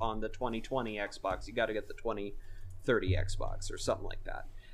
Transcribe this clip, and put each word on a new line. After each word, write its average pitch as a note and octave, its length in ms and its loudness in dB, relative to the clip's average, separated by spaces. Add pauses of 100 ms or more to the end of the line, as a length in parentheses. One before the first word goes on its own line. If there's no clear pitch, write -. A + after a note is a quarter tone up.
on A2 200 2
the A2 80 0
twenty A2+ 300 -2
twenty A#2 380 0
Xbox. G2 500 -2
You G#2 60 -8
gotta A2+ 200 2
get G#2+ 140 -2
the - 60 -6
twenty G2+ 400 -2 (500)
thirty G2 320 6
Xbox - 560 2
or - 60 -4
something G2 300 2
like - 160 -4
that. - 220 -4 (280)